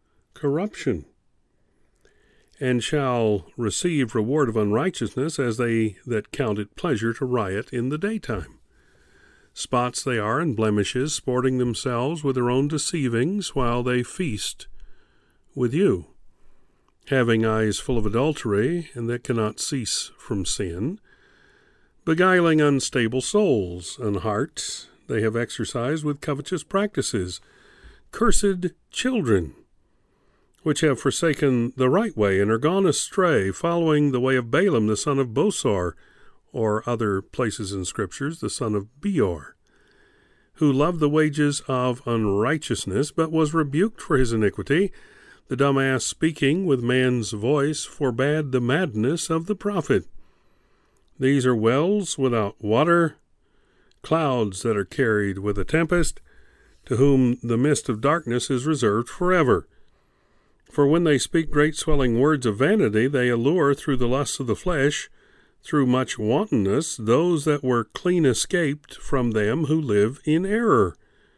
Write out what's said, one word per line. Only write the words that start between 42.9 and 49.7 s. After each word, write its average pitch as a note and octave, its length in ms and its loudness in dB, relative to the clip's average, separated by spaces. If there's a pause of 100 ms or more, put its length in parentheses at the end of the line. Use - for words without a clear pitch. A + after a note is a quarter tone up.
but D#3+ 220 -2
was D#3 200 0
rebuked D#3+ 480 0
for - 160 0
his A#2+ 160 4
iniquity. A#2 600 0 (560)
The C3+ 80 -4
dumb C#3 220 2
ass C3+ 260 0
speaking D#3+ 600 0
with C#3 160 2
man's B2 520 0
voice C#3+ 520 -2
forbade C#3 680 -2
the B2+ 80 2
madness C3 720 0
of E3 160 -2
the G3+ 100 -4
prophet. D#3+ 500 -2 (1120)